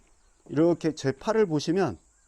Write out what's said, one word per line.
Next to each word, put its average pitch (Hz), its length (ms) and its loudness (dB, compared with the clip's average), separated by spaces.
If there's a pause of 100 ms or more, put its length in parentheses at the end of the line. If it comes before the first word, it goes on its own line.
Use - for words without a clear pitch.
(500)
이렇게 160 440 2
제 - 180 -4
팔을 214 340 0
보시면, 160 520 -2 (300)